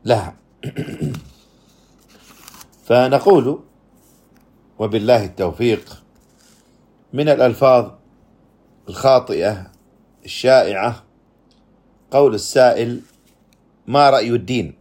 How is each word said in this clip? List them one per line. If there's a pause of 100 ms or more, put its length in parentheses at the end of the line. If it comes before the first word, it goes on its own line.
لها. (300)
<clears throat> (2250)
فنقول: (1200)
وبالله
التوفيق: (1080)
من
الألفاظ (1000)
الخاطئة (540)
الشائعة (1080)
قول
السائل: (880)
"ما
رأي
الدين؟"